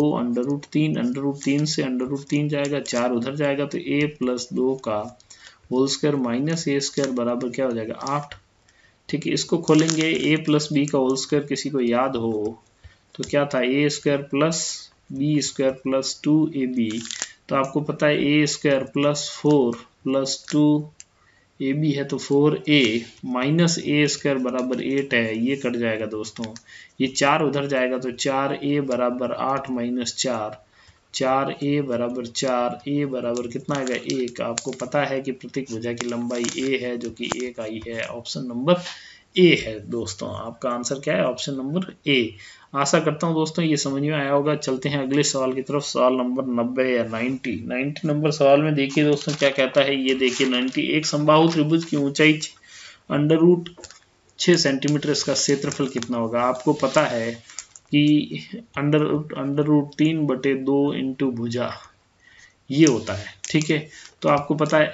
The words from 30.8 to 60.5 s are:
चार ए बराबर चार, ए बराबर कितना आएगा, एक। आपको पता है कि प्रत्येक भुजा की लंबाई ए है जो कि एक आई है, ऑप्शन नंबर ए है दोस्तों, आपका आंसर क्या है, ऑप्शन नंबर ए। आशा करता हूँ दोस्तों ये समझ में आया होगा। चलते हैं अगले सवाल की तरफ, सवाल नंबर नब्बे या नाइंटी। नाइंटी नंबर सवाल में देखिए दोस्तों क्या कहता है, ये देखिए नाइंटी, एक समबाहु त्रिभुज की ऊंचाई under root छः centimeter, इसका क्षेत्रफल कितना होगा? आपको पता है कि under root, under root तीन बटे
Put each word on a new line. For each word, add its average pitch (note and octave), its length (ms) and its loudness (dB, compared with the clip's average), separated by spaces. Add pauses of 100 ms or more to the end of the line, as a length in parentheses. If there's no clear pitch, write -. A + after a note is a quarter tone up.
चार C3+ 500 0
ए C#3+ 200 0
बराबर A#2+ 440 -4
चार, A#2+ 600 -2
ए C#3+ 200 -2
बराबर A#2+ 420 -4
कितना B2+ 280 -4
आएगा, B2+ 180 -2 (180)
एक। B2 300 -4
आपको A#2 340 -4
पता C#3 280 -2
है C3+ 160 -4
कि C3+ 120 -6
प्रत्येक B2+ 380 -8
भुजा A#2 220 -6
की A#2 140 -6
लंबाई A#2+ 380 -2 (140)
ए C3 200 0
है B2 180 -6
जो A#2 140 -6
कि A#2+ 180 -8 (140)
एक B2 160 -10
आई A2 280 -8
है, A2+ 160 -8
ऑप्शन B2 440 -10
नंबर C#3 340 2 (540)
ए F3 220 8
है A2 220 -6 (100)
दोस्तों, A2+ 480 -6
आपका A#2 340 -8
आंसर B2 280 -6
क्या D3+ 160 -2
है, F3+ 100 2
ऑप्शन C3+ 300 -4
नंबर C#3+ 380 -4 (140)
ए। B2+ 280 2 (400)
आशा D#3 240 4
करता D3+ 280 0
हूँ E3 80 0
दोस्तों D#3 280 0
ये D#3 140 2
समझ C#3 240 -2
में D3 100 0
आया C#3+ 200 -2
होगा। C#3+ 260 2
चलते C3+ 320 -2
हैं C#3+ 100 -2
अगले C#3 240 2
सवाल C3 300 0
की C3 80 -4
तरफ, C#3+ 220 -2
सवाल B2+ 300 2
नंबर B2+ 400 -2
नब्बे B2 320 0
या B2 200 2
नाइंटी। A#2+ 480 -4 (120)
नाइंटी C3 420 -4
नंबर D3+ 240 2
सवाल C#3+ 300 6
में D#3 140 2
देखिए C#3 300 2
दोस्तों D3 280 2
क्या C#3+ 180 4
कहता C3+ 300 2
है, C#3 180 2
ये C3 160 2
देखिए C3 340 2
नाइंटी, B2+ 400 0
एक D3+ 160 0
समबाहु D3+ 440 6
त्रिभुज D#3+ 360 2
की D3+ 120 -2
ऊंचाई D3+ 420 4 (720)
under D3+ 280 4
root F3 300 6 (720)
छः F3 180 6
centimeter, C#3+ 540 0
इसका C#3 220 0
क्षेत्रफल C#3 540 0
कितना A#2+ 300 -4
होगा? A#2 260 0
आपको B2+ 320 2
पता D3 300 2
है A#2 260 -2
कि D3 1080 0 (360)
under D3 240 2
root, D3+ 360 -2
under C#3+ 280 0
root D3 320 2
तीन D#3 300 2
बटे C3+ 340 0